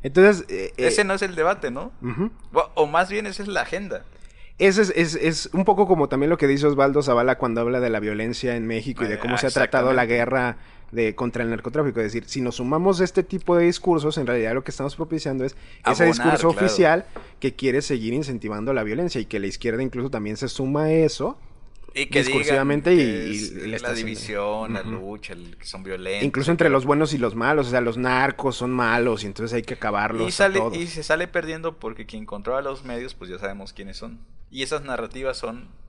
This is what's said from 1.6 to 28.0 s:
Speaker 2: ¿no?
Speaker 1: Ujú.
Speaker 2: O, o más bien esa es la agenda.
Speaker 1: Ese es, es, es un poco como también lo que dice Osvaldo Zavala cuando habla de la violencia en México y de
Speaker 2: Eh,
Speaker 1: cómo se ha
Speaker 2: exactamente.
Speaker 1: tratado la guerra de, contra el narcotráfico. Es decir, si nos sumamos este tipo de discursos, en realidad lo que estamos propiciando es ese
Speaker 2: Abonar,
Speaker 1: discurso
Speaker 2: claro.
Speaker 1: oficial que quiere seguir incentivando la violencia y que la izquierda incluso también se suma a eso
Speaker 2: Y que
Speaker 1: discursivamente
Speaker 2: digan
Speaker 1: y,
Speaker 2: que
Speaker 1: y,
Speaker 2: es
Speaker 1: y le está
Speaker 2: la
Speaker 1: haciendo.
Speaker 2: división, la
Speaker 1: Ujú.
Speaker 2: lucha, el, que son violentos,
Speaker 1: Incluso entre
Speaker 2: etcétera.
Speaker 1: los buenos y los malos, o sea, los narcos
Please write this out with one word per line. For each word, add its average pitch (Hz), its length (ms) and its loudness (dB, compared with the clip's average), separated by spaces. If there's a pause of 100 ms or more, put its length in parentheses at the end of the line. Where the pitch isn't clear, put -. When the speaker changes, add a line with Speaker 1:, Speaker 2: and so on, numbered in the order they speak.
Speaker 2:
¿no? 135 200 -8 (100)
Speaker 1:
Ujú. 123 300 -2 (220)
Speaker 2:
O, 165 220 2
o 156 120 4
más 175 220 2
bien 208 160 -4
esa 202 180 -8
es 202 60 -6
la 175 120 -2
agenda. 165 440 -6 (540)
Speaker 1:
Ese 190 240 6
es, 185 120 2
es, 165 200 2
es 156 380 0
un 180 120 2
poco 196 220 4
como 160 220 4
también 139 200 2
lo 170 80 4
que 139 100 2
dice 139 200 4
Osvaldo 139 340 4
Zavala 127 360 4
cuando 117 240 0
habla 123 180 0
de 123 100 2
la 110 100 0
violencia 113 560 -2
en 113 120 -4
México 113 360 -4
y 110 40 0
de 104 80 -2
Speaker 2:
Eh, - 40 -8
Speaker 1:
cómo 123 180 -2
se 131 100 0
ha - 20 2
Speaker 2:
exactamente. 127 220 2
Speaker 1:
tratado 131 220 4
la 123 120 4
guerra 120 520 0 (340)
de, 110 240 0
contra 120 280 -2
el 117 60 -2
narcotráfico. 120 520 -2
Es 107 120 0
decir, 113 160 -6
si 131 120 -6
nos 120 160 -2
sumamos 165 420 2
este 185 240 2
tipo 180 340 0
de 170 80 6
discursos, 160 520 2
en 131 100 0
realidad 117 260 2
lo 135 100 -2
que - 80 -8
estamos 139 240 -6
propiciando 156 480 -4
es 139 100 -4
ese - 500 0
Speaker 2:
Abonar, 170 100 8
Speaker 1:
discurso 160 380 4
Speaker 2:
claro. 175 160 2
Speaker 1:
oficial 170 380 4 (340)
que 131 160 -2
quiere 131 260 2
seguir 120 320 -2
incentivando 120 600 -4
la 113 100 0
violencia 123 360 -2
y 104 60 -4
que 104 140 -4
la 98 80 -4
izquierda 117 340 -2
incluso 127 300 -4
también 107 260 -4
se 135 100 -6
suma 139 360 -2
a 156 80 2
eso 160 480 2 (560)
Speaker 2:
Y 143 100 -2
que - 180 2
Speaker 1:
discursivamente 143 680 2
Speaker 2:
digan 151 160 6
Speaker 1:
y, 107 40 0
Speaker 2:
que 98 160 -4
Speaker 1:
y, 104 80 -4
Speaker 2:
es 104 180 -6
Speaker 1:
y - 20 -14 (120)
le 110 80 -6
está 117 120 -6
Speaker 2:
la 120 60 -2
Speaker 1:
haciendo. 113 160 -4
Speaker 2:
división, 107 680 -4
la 98 60 -6
Speaker 1:
Ujú. 110 100 -8
Speaker 2:
lucha, 98 420 -10
el, 87 240 -16
que - 80 -16
son 98 160 -12
violentos, 95 440 -4
Speaker 1:
Incluso 139 260 0
entre 170 160 4
Speaker 2:
etcétera. 139 100 4
Speaker 1:
los 127 80 2
buenos 147 300 2
y - 20 -2
los 117 160 0
malos, 135 340 2
o - 40 -6
sea, 123 100 2
los 117 160 -2
narcos 127 580 0